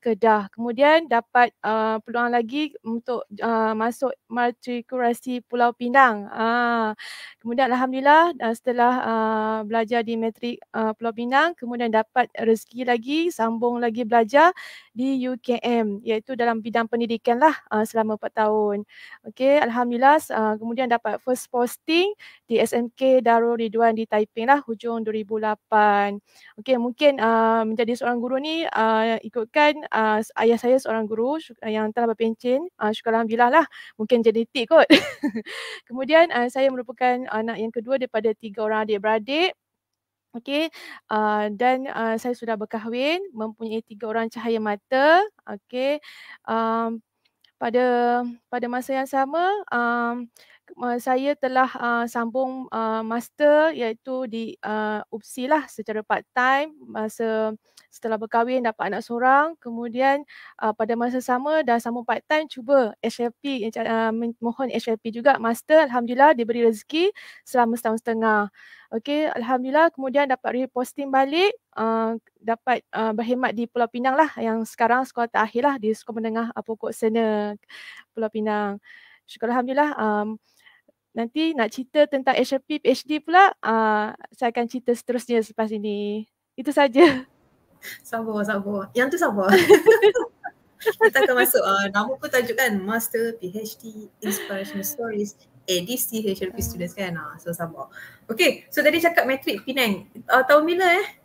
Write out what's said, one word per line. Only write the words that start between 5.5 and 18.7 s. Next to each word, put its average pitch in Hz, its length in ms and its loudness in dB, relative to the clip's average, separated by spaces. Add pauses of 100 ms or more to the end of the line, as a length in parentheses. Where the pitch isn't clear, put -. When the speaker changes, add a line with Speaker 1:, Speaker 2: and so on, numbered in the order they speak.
Speaker 1:
Pinang. 240 560 4
Ah, 226 640 0 (400)
kemudian 240 320 0
alhamdulillah, 269 720 4
ah, 226 160 -2
setelah, 240 360 2 (120)
ah, 220 560 0
belajar 226 400 -2
di 226 160 -4
matrik, 226 400 -4 (160)
ah, 220 240 -2
Pulau 226 160 -4
Pinang, 262 400 0
kemudian 240 400 -4
dapat 220 400 0
rezeki 226 560 0
lagi, 247 300 0 (100)
sambung 233 480 -2
lagi 233 320 -2
belajar 240 400 6 (400)
di 262 400 -2
U 254 120 -4
K 240 200 -2
M, 220 440 0
iaitu 226 320 -4
dalam 233 240 0
bidang 226 240 -2
pendidikan 233 560 0
lah, 302 160 6 (160)
ah, 214 80 0
selama 220 320 -2
empat 220 320 -2
tahun. 208 400 0 (400)